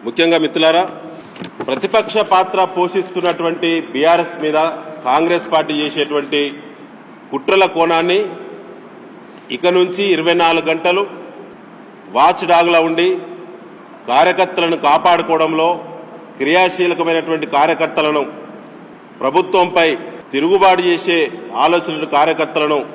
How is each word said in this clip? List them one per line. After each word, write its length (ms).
ముఖ్యంగా 340
మిత్రులారా, 520
ప్రతిపక్ష 500
పాత్ర 460
పోషిస్తున్నటువంటి 1160
బీఆర్ఎస్ 600
మీద 120
కాంగ్రెస్ 460
పార్టీ 220
చేసేటువంటి 840
కుట్రల 340
కోణాన్ని 600
ఇక 160
నుంచి 360
ఇరవై 300
నాలుగు 320
గంటలు 420
వాచ్ 340
డాగ్లా 340
ఉండి 380
కార్యకర్తలను 720
కాపాడుకోవడంలో, 1000
క్రియాశీలకమైనటువంటి 1120
కార్యకర్తలను, 760
ప్రభుత్వంపై 800
తిరుగుబాటు 500
చేసే 500
ఆలోచనలు 500
కార్యకర్తలను 880